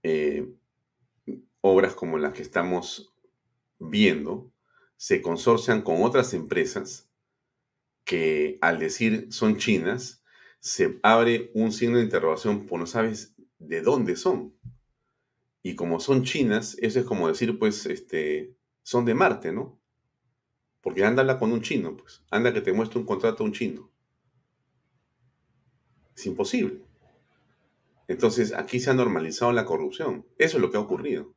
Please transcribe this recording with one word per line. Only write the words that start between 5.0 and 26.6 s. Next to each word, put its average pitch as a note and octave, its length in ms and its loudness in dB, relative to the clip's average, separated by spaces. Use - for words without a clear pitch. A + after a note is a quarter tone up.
consorcian A2 580 0
con E2+ 220 0
otras A#2+ 320 2
empresas - 760 -4
que, D#2 560 0
al E2 180 2
decir G#2+ 520 -2
son G#2+ 260 0
chinas, G#2 680 -2
se - 420 -2
abre A#2 520 4
un A2 180 2
signo A#2+ 240 0
de A#2 80 4
interrogación F#2+ 640 0
por E2+ 140 -6
no E2+ 60 -4
sabes A2 480 -4
de D#2+ 220 -6
dónde A2 360 2
son. - 380 -2
Y F2+ 120 -8
como E2+ 260 -2
son C3 220 2
chinas, A2+ 600 0
eso A#2 180 2
es - 60 -2
como F2 220 0
decir, A2+ 300 0
pues, G#2+ 280 -2
este, D2+ 680 -6
son A#2+ 240 0
de A2+ 80 2
Marte, B2 360 2
¿no? A#2 300 -8
Porque F#2 180 -2
anda, B2 200 4
habla C3 160 2
con A2+ 120 2
un A#2 120 0
chino, F2 340 -4
pues. - 340 -20
Anda A2+ 220 2
que G#2+ 80 0
te F#2+ 140 0
muestre A2 260 -2
un G#2+ 60 -8
contrato G#2+ 360 0
a A2 40 0
un G#2 80 -4
chino. - 360 -8
Es - 120 -12
imposible. - 560 -2